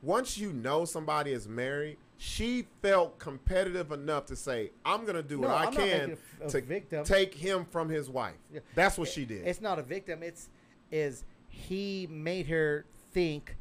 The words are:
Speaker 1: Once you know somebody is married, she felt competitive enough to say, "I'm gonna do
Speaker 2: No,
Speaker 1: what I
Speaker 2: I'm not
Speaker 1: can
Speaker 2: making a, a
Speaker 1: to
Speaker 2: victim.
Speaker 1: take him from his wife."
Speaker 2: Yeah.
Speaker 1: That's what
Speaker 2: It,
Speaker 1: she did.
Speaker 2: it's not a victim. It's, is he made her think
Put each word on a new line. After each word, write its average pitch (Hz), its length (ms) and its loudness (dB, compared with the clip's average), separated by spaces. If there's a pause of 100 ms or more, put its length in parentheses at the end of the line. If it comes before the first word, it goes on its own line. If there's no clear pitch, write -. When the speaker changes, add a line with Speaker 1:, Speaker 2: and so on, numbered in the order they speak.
Speaker 1:
Once 214 360 2
you 208 160 -4
know 139 320 2
somebody 151 460 0
is 113 160 -4
married, 139 480 -4 (220)
she 240 500 -2 (140)
felt 185 380 6
competitive 175 760 0
enough 143 320 -2
to 135 100 -8
say, 120 360 -2 (140)
"I'm 208 200 2
gonna 175 180 -2
do 143 140 -4
Speaker 2:
No, 247 100 2
Speaker 1:
what 247 100 4
I - 20 6
Speaker 2:
I'm 214 140 2
not - 20 -
Speaker 1:
can 196 240 4 (100)
Speaker 2:
making 160 80 -8 (240)
a, 151 60 -8
a - 20 -4
Speaker 1:
to 135 120 2
Speaker 2:
victim. 156 440 -4
Speaker 1:
take 190 280 6
him 180 320 0
from 165 220 -2
his 151 220 -2
wife." 120 260 -2 (180)
Speaker 2:
Yeah. 147 60 -10 (160)
Speaker 1:
That's 185 220 6
what 165 100 -2
Speaker 2:
It, - 60 -4
Speaker 1:
she 147 120 -4
did. 107 220 -4
Speaker 2:
it's 180 140 -2
not 196 180 0
a - 40 -6
victim. 165 400 -8
It's, 170 260 -12 (420)
is 147 320 -2 (240)
he 196 640 -4
made 160 360 -4
her 151 380 2 (280)
think 160 480 0